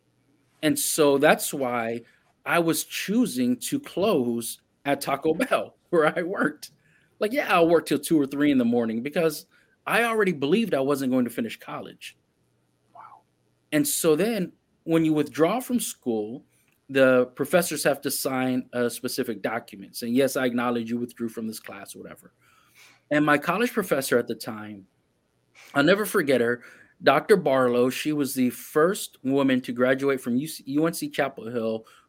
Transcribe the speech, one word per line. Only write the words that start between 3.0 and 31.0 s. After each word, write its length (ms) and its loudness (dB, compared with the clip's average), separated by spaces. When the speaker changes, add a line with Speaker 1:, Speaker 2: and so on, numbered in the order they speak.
Speaker 1:
to 200 -4
close 800 -2
at 160 0
Taco 340 -2
<laughs> 0 -
Bell, 420 -2
where 280 2
I 40 -2
worked. 500 -6
Like, 120 -2
yeah, 200 -2
I'll 160 6
work 180 4
till 120 0
two 220 2
or 60 0
three 240 2
in 80 4
the 60 4
morning, 380 0
because 440 -2
I 180 2
already 280 0
believed 420 0
I 60 0
wasn't 320 0
going 120 2
to 60 -4
finish 280 -6
college. 580 -16
Speaker 2:
Wow. 280 -20
Speaker 1:
And 140 2
so 280 2
then 380 0
when 200 2
you 80 2
withdraw 480 0
from 200 -2
school, 640 -6
the 460 6
professors 500 0
have 180 0
to 80 -2
sign 640 -2
a 160 0
specific 540 -6
document 540 -8
saying, 180 -4
"Yes, 220 2
I 100 0
acknowledge 440 -2
you 80 -4
withdrew 300 -8
from 180 -10
this 140 -10
class," 340 -16
or 60 -18
whatever. 320 -20
And 140 2
my 120 4
college 360 0
professor 460 0
at 80 -2
the 80 -6
time, 520 -14
I'll 100 2
never 220 2
forget 340 2
her, 220 0
Doctor 340 4
Barlow, 540 4
she 220 -4
was 220 -2
the 160 2
first 720 -2
woman 400 2
to 100 -8
graduate 480 2
from 160 -2
U 100 -2
C, 200 -12
U 200 0
N 60 0
C 160 -8